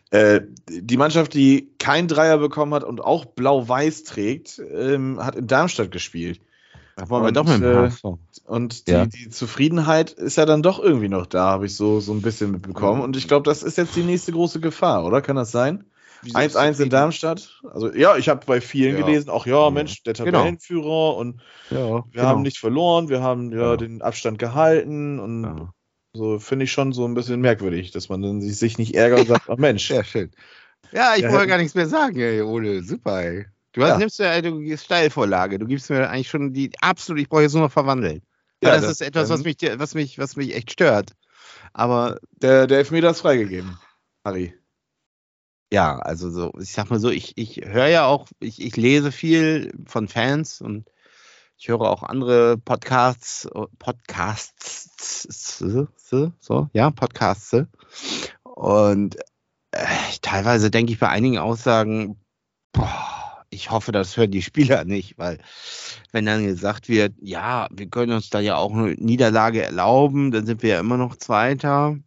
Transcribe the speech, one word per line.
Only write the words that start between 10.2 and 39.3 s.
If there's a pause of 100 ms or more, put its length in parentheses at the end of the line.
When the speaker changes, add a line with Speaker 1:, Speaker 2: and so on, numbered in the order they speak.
Speaker 1:
ja
dann
doch
irgendwie
noch
da,
habe
ich
so,
so
ein
bisschen
mitbekommen.
Speaker 2:
Mhm.
Speaker 1:
Und
ich
glaub,
das
ist
jetzt
die
nächste
große
Gefahr,
oder?
Kann
das
sein? (380)
Speaker 2:
Wieso
ist
Speaker 1:
Eins
eins
in
Speaker 2:
zufrieden?
Speaker 1:
Darmstadt.
Also,
ja,
ich
hab
bei
vielen
Speaker 2:
Ja.
Speaker 1:
gelesen,
ach
ja,
Speaker 2:
Ja.
Speaker 1:
Mensch,
der
Speaker 2:
Genau.
Speaker 1:
Tabellenführer
und (300)
Speaker 2:
Ja,
Speaker 1:
wir
Speaker 2:
genau.
Speaker 1:
haben
nicht
verloren,
wir
haben
ja
Speaker 2:
Ja.
Speaker 1:
den
Abstand
gehalten
und
Speaker 2:
Ja. (400)
Speaker 1:
so
finde
ich
schon
so
ein
bisschen
merkwürdig,
dass
man
dann
sich,
sich
nicht
ärgert
und
sagt,
Speaker 2:
<laughs>
Speaker 1:
ach
Mensch.
Speaker 2:
Ja,
schön. (580)
Ja,
ich
Speaker 1:
Ja,
Speaker 2:
wollte
Speaker 1:
hätten
Speaker 2:
gar
nichts
mehr
sagen,
ey,
Ole.
Super,
ey. (240)
Du
hast,
Speaker 1:
Ja.
Speaker 2:
nimmst
mir
eine
Steilvorlage.
Du
gibst
mir
eigentlich
schon
die
absolut,
ich
brauche
jetzt
nur
noch
verwandeln. (380)
Weil
Speaker 1:
Ja,
Speaker 2:
das
Speaker 1:
das,
Speaker 2:
ist
etwas,
was